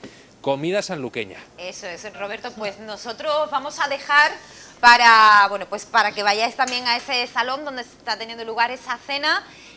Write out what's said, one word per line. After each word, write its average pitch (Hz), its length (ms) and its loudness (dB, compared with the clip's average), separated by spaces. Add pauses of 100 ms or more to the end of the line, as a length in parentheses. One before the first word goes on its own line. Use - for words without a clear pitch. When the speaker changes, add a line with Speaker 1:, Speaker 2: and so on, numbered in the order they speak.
(400)
Speaker 1:
comida 170 420 -2
sanluqueña. 120 560 -10 (200)
Speaker 2:
Eso 185 300 -14
es, 175 300 -14
Roberto. 214 380 -10
Pues 208 220 -10
nosotros 240 720 -6
vamos 285 300 -6
a 285 80 -2
dejar 294 440 2 (480)
para, 226 680 8
bueno, 196 180 -6
pues 208 180 -8
para 208 280 0
que 208 100 -6
vayáis 214 340 0
también 247 300 -4
a 240 100 0
ese 247 300 -4
salón 254 400 -4
donde 262 160 -10
está - 340 -10
teniendo 226 280 -12
lugar 226 260 -2
esa 254 280 -10
cena 302 440 -4 (340)